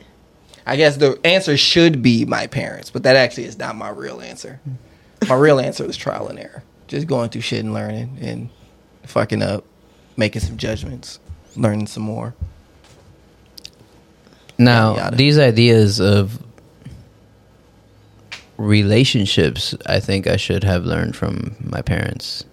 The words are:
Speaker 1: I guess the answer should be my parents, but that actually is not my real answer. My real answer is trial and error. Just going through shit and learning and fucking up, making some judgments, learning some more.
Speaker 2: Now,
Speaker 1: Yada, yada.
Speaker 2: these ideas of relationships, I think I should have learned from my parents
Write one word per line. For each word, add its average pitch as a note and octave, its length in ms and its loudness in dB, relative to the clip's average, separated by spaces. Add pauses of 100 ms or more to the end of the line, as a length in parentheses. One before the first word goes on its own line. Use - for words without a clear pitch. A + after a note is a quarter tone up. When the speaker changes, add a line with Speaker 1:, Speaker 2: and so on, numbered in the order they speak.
(680)
Speaker 1:
I B2+ 100 -2
guess D3 200 4
the C#3 280 2
answer E3+ 320 2
should E3 460 4
be A#2 220 4
my - 240 -4
parents, - 420 -8
but - 140 -8
that C3 120 6
actually A#2+ 280 0
is A2 140 -14
not A2+ 180 -10
my G#2 140 -12
real C3 300 -14
answer. B2 400 -18 (680)
My C3 80 2
real C#3+ 240 6
answer - 240 -6
is E3 120 -10
trial - 320 -8
and - 100 -14
error. - 240 -18 (240)
Just D3 200 -6
going A#2+ 240 -2
through A#2 120 -10
shit A2 220 -6
and A2 80 -6
learning G#2+ 480 -8
and A#2+ 300 -10 (540)
fucking G#2+ 380 -2
up, G2+ 220 -4 (520)
making G#2+ 260 -2
some F2+ 160 -6
judgments, - 600 -10 (380)
learning G#2+ 300 -2
some G#2+ 160 -10
more. A2+ 320 -8 (2250)
Speaker 2:
Now, A#2+ 320 6
Speaker 1:
Yada, - 140 -2
yada. A#2 120 -4
Speaker 2:
these C#3+ 220 4
ideas A2+ 640 6
of G2+ 380 2 (2250)
relationships, G#2 1160 2 (120)
I F#2+ 140 0
think F#2+ 260 -4
I F2 100 0
should F#2 280 -2
have F2+ 200 0
learned E2 320 -4
from - 440 -6
my - 220 -8
parents - 720 -6